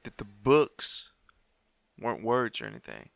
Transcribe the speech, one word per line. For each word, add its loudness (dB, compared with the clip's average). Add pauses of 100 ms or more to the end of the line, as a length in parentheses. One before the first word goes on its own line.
that -16
the -8
books 2 (920)
weren't -4
words 0
or -10
anything? -16